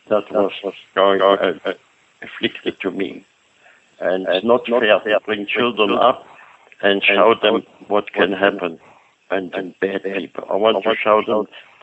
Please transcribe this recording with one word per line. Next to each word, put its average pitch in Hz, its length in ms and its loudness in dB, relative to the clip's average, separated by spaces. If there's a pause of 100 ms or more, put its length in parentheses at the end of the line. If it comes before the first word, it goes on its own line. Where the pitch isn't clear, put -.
that 104 240 0
was 98 220 0 (400)
going, 98 280 4
uh, 95 440 2
uh, 95 80 -4 (480)
afflicted - 600 -8
to 95 100 -4
me. 95 340 -8 (760)
And 92 300 -2
it's 92 160 0
not 120 220 2
fair 110 320 2
to 104 260 0
bring 104 220 -6
children 110 440 0
up 117 340 0 (560)
and 101 220 2
show 101 380 4
them 110 220 0 (240)
what 101 260 -2
can 95 180 0
happen 95 480 -2 (520)
and, 90 240 -6
and 92 240 -10
bad 98 240 -4
people. 98 460 -8
I 92 60 0
want 104 280 2
to 113 120 0
show 107 280 2
them 107 240 -2 (360)